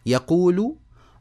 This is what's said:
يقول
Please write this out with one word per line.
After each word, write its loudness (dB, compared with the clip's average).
يقول 0